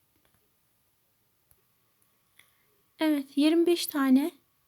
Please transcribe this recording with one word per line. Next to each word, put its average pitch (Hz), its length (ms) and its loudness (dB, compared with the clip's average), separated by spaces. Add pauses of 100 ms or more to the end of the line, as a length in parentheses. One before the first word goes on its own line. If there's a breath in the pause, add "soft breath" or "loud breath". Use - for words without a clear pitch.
(3000 soft breath)
Evet, 302 380 -4
yirmi 330 280 2
beş 339 220 -2
tane 277 440 0 (360)